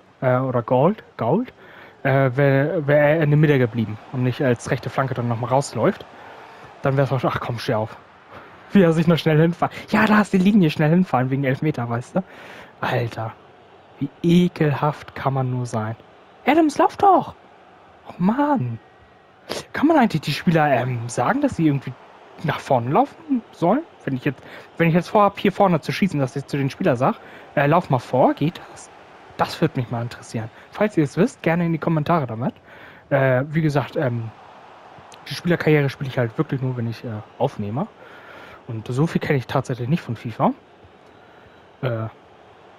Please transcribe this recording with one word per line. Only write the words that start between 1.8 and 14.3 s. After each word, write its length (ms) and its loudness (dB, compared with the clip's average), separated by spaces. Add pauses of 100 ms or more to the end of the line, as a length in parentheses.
äh, 320 2
wär, 520 2
wär 120 4
er 240 4
in 80 2
der 60 4
Mitte 200 4
geblieben 400 0 (140)
und 100 -4
nicht 200 -2
als 280 0
rechte 200 -4
Flanke 260 -2
dann 120 -4
nochmal 220 -4
rausläuft. 560 0 (760)
Dann 120 0
wär's 160 0
auch, 120 -2
ach 180 -2
komm, 160 -8
steh 160 -4
auf. 240 -4 (760)
Wie 100 6
er 120 6
sich 140 2
noch 100 4
schnell 240 2
hinfahren. 340 0 (140)
Ja, 160 2
da 120 4
hast 140 2
du 60 2
die 60 2
Linie 260 4
schnell 220 0
hinfahren 400 2
wegen 120 -2
Elfmeter, 460 -2
weißt 280 -6
du? 60 0 (560)
Alter, 540 -6 (640)
wie 140 -6 (100)
ekelhaft 960 2